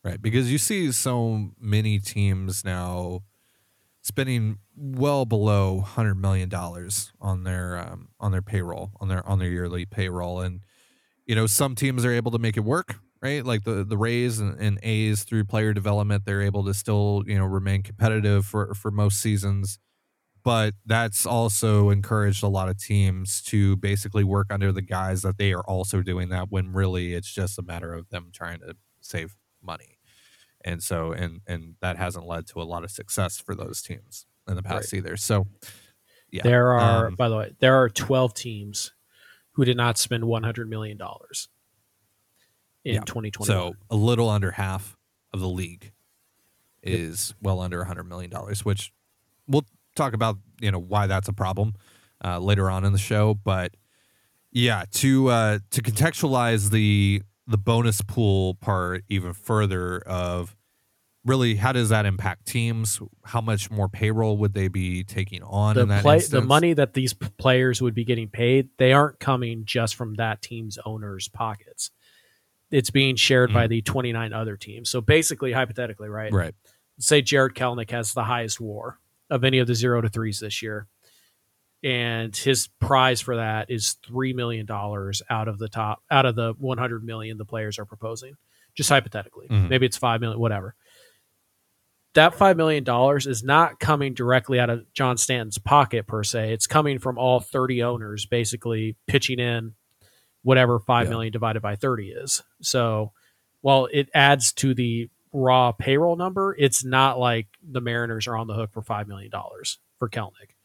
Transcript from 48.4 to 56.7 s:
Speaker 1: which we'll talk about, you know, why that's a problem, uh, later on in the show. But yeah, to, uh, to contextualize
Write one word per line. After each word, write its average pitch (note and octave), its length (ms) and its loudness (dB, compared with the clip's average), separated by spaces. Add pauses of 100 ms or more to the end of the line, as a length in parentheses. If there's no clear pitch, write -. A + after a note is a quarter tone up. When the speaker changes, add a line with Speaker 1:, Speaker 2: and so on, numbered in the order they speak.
Speaker 1:
which G2+ 280 -4 (540)
we'll C#3 200 0 (280)
talk C3+ 200 -2
about, A2 240 0 (220)
you G#2 100 0
know, F#2 80 -2
why G2 280 0
that's F#2+ 220 -2
a G#2 40 -6
problem, G2+ 420 -2 (500)
uh, F2+ 140 -4
later F#2+ 320 2
on F#2+ 140 -2
in G2+ 80 4
the G2 60 4
show. G#2+ 360 2
But F#2+ 420 -2 (760)
yeah, A#2 420 2
to, C3 360 4
uh, A2 300 4 (120)
to A#2+ 120 -2
contextualize A#2 880 2